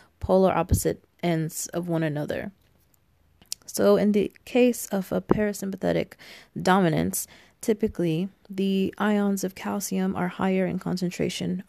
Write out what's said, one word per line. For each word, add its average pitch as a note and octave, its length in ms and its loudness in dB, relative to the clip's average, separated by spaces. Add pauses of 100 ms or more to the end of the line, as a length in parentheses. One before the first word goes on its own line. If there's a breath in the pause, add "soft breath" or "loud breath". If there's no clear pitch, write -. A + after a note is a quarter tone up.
(200 loud breath)
polar F#3+ 340 4
opposite - 500 0 (180)
ends D#3+ 460 -2
of F3 200 -6
one D#3+ 160 0
another. D3+ 480 -4 (1200)
So G3+ 260 4
in G3+ 160 4
the - 180 0 (140)
case B3 420 2
of F#3+ 240 -4
a F#3+ 100 0
parasympathetic F#3+ 920 0 (460 loud breath)
dominance, F3 680 2 (340 loud breath)
typically F#3+ 680 -2 (200)
the G3 480 0
ions G3+ 460 0
of F#3 100 -4
calcium F#3+ 640 -4
are F3+ 120 -2
higher F#3+ 380 0
in F3+ 140 -4
concentration F3+ 880 -4